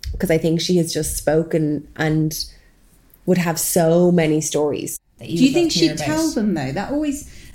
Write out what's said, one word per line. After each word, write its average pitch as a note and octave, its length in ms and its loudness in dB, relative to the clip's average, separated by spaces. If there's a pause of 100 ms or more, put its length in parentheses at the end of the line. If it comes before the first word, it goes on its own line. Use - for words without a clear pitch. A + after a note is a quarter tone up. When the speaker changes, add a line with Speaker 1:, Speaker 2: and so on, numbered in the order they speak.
(180)
Speaker 1:
'cause F#3 120 -2
I E3 80 4
think E3 220 2
she F3+ 160 2
has E3+ 160 2
just D#3 240 -4
spoken D#3 680 0 (100)
and D#3 400 0 (880)
would F#3 120 2
have E3 200 -2
so F3 540 4
many D#3 280 2
stories D3 580 -4 (200)
that - 100 -16
you E3 100 -4
Speaker 2:
Do B3+ 60 6
you C#4 60 6
Speaker 1:
would C#4 40 -2
Speaker 2:
think E4+ 120 2
Speaker 1:
love D#4 60 -2
to - 60 -2
hear E4 100 2
Speaker 2:
she'd - 60 -2 (100)
Speaker 1:
about. - 20 -2
Speaker 2:
tell D#4 240 0
them, G#3 240 0
though? C3+ 180 -4
That - 200 -4
always D4 360 -4 (260)